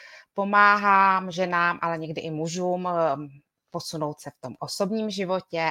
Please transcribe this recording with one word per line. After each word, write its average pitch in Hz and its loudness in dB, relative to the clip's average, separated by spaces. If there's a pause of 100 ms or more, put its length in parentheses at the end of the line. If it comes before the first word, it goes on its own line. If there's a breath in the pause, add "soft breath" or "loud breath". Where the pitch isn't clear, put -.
(340 loud breath)
Pomáhám 202 4
ženám, 175 0
ale 165 -2
někdy 160 -8
i 160 -6
mužům, 180 -4
eh, 165 2 (540)
posunout 156 -8
se 139 -14
v - -20
tom 123 -12
osobním 214 -4
životě 180 -4